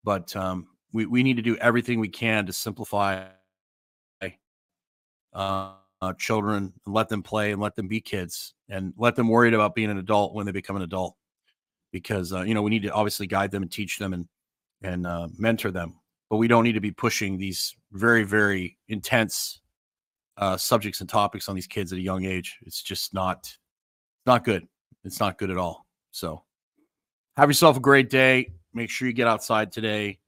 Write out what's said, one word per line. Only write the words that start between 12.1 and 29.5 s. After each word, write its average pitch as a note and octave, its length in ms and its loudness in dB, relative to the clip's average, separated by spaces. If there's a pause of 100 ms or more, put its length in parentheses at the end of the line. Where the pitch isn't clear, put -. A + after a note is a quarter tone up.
uh, F#2 120 -4
you A2 100 -2
know, G#2 80 0
we G#2 80 0
need A2 140 0
to G2+ 100 -4
obviously G#2 340 0
guide F#2+ 240 0
them G2 120 -4
and E2+ 80 -8
teach - 260 -8
them F#2+ 160 -4
and, F2 140 -8 (540)
and, F2+ 260 -4
uh, E2+ 200 -6 (100)
mentor A2 340 0
them. E2+ 240 -8 (340)
But G#2+ 80 0
we A2+ 100 4
don't A#2 160 6
need A#2 100 2
to G#2+ 60 0
be G2+ 120 -4
pushing G2 460 -2
these F#2+ 380 -6 (160)
very, A2 320 4
very G2 540 0 (100)
intense, - 760 -2 (760)
uh, F#2+ 200 0
subjects G#2 440 0
and F2+ 80 -10
topics G2+ 400 -2
on G2 60 -6
these F2+ 120 -8
kids F#2 240 -6
at F#2 80 -6
a - 20 -6
young F#2 220 -2
age. F#2 380 -6
It's - 200 -12
just - 320 -8
not, F#2 440 -4 (680)
not B2 180 6
good. F#2+ 240 0 (360)
It's F#2+ 160 -12
not G2 180 0
good G2 120 -4
at F2+ 80 -2
all. F2+ 280 -4 (260)
So D#2+ 320 -10 (920)
have D3 140 6
yourself D3 280 6
a C3 40 -4
great C3+ 280 6
day. C3 440 4 (200)
Make A2+ 160 -6
sure - 180 -4
you A#2+ 60 -2
get A#2 140 2
outside A2 440 0